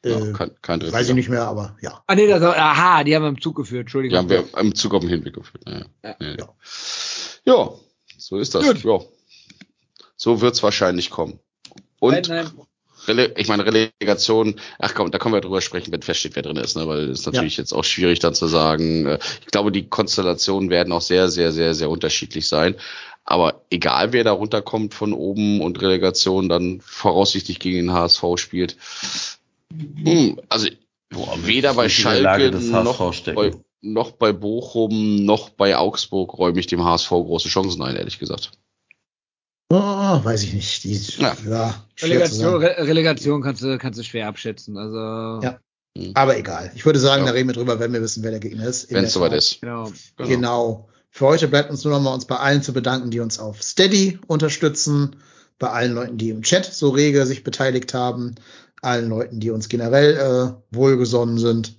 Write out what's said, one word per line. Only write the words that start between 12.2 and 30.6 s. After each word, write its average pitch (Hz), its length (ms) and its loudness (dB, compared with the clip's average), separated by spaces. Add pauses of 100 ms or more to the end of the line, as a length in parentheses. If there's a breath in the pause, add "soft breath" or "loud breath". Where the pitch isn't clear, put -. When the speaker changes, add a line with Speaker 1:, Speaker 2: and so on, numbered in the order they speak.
Speaker 2:
Rele-, 113 300 2
ich 104 100 -2
meine, 104 180 2
Relegation, 110 920 2 (220 loud breath)
ach 104 160 -4
komm, 92 160 0
da 98 80 -4
können 110 160 0
wir 98 80 2
drüber 92 200 -4
sprechen, - 300 -8
wenn 85 120 -8
feststeht, - 320 -6
wer - 80 -6
drin 76 140 -6
ist, 62 200 -4
ne? 80 100 -4
Weil 76 220 -2
es 65 120 -6
ist - 40 -10
natürlich 78 320 -2
Speaker 1:
Ja. - 60 -6
Speaker 2:
jetzt - 100 -8
auch - 100 -2
schwierig 87 360 0
dann 82 160 0
zu 87 120 -2
sagen, 80 600 2
äh, 76 100 0 (220 loud breath)
ich - 80 -20
glaube, 104 240 0
die 98 160 -4
Konstellationen 95 840 -2
werden 87 240 2
auch 85 80 0
sehr, 90 280 2
sehr, 82 220 0
sehr, 82 220 0
sehr 78 160 -2
unterschiedlich - 580 -4
sein. 82 280 2 (480 loud breath)
Aber - 480 0
egal, 80 420 0
wer 120 100 2
da 107 100 4
runterkommt 107 600 -4
von 104 200 -4
oben 101 480 0
und 85 200 -4
Relegation 92 680 2
dann 90 320 0
voraussichtlich 95 760 0
gegen 92 180 -2
den 87 160 0
H 87 120 2
S 85 120 2
V 87 200 -2
spielt, 90 400 -4 (1300 loud breath)
hm, 160 360 4 (100)
also 110 180 0 (420)